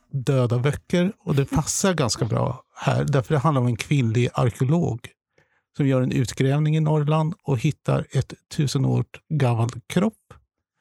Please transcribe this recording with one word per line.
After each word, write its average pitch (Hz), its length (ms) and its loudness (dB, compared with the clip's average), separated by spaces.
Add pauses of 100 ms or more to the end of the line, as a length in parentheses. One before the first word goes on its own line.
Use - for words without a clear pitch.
(120)
döda 123 480 0
böcker 175 600 0
och 156 160 -2
det 139 100 2
passar 185 480 0
ganska 135 320 -2
bra 120 380 -2 (120)
här 131 280 0
därför 143 300 0
det 143 60 2
handlar 143 220 2
om 123 60 2
en 120 100 0
kvinnlig 123 560 0
arkeolog 135 760 0 (680)
som 147 100 2
gör 131 140 2
en 127 100 0
utgrävning 139 640 0
i - 20 2
Norrland 156 540 0 (100)
och 135 160 -2
hittar 143 520 -2
ett - 220 -2 (220)
tusen 139 300 0
år 123 200 0 (280)
gammal 117 360 2 (180)
kropp - 460 -4 (480)